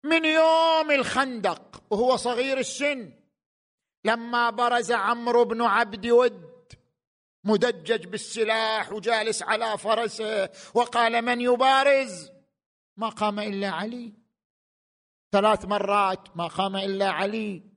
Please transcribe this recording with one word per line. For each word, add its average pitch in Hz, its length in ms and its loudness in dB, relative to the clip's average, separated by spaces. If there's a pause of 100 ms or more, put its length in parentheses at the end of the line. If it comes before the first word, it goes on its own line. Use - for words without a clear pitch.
من 320 200 2
يوم 320 640 4
الخندق 247 960 -2
وهو 247 260 2
صغير 247 420 -2
السن، 262 560 -4 (920)
لما 233 440 0
برز 240 420 0
عمرو 240 540 2
بن 226 160 -4
عبد 220 460 0
ود 233 640 2 (720)
مدجج 214 640 0
بالسلاح 220 840 -4
وجالس 214 520 -2
على 220 340 -2
فرسه 214 720 -2 (240)
وقال: 233 480 2
"من 240 200 -2
يبارز؟" 262 920 2 (680)
ما 208 120 -4
قام 208 300 -2
إلا 202 300 -4
علي. 214 440 -8 (1200)
ثلاث 202 340 2
مرات 196 720 -2
ما 170 100 -6
قام 190 280 -4
إلا 196 340 -2
علي. 202 540 -6 (140)